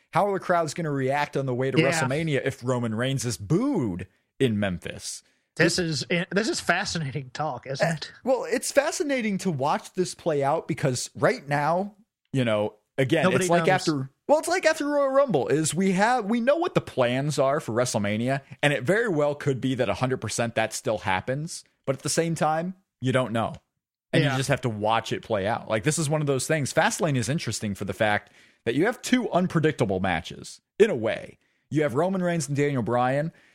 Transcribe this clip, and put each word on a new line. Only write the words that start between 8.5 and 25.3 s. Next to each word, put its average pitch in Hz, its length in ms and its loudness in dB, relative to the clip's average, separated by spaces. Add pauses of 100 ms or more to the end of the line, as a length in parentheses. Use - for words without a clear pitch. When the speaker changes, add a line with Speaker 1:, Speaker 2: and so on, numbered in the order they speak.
Speaker 1:
fascinating 277 680 0
to 190 120 -2
watch 151 440 -2
this 180 200 -4
play 147 280 -2
out 147 260 0
because 135 460 -2
right 156 340 0
now, 160 460 0 (380)
you 131 120 2
know, 107 300 0 (240)
again, 156 260 2
Speaker 2:
Nobody 185 200 4
Speaker 1:
it's 170 60 0
like 170 120 4
Speaker 2:
knows. 160 80 2
Speaker 1:
after, 156 400 0 (180)
well, 294 100 6
it's 311 100 -4
like 349 180 0
after 311 200 2
Royal 285 220 2
Rumble 262 400 2
is 147 260 0
we 190 180 2
have, 220 340 2
we 240 140 0
know 269 160 4
what 349 180 -2
the 254 80 4
plans 135 560 0
are 139 220 4
for - 120 -8
WrestleMania, 117 680 0 (220)
and 147 120 4
it 120 100 -2
very 214 240 2
well 147 260 0
could 139 260 -4
be 131 140 0
that 117 140 0
a 98 60 0
hundred 127 260 -2
percent 117 340 -4
that 110 200 0
still 107 240 -2
happens. 127 640 -2 (220)
But 135 100 0
at - 60 -16
the 143 80 -4
same 165 240 0
time, 160 400 -2 (260)
you 127 120 0
don't 127 200 2
know. 113 220 -2 (580)
And 160 120 4
Speaker 2:
Yeah. 139 80 2
Speaker 1:
you 127 40 -2
just 131 140 -2
have 135 120 0
to 127 60 0
watch 110 440 0
it 110 100 -4
play 98 240 -2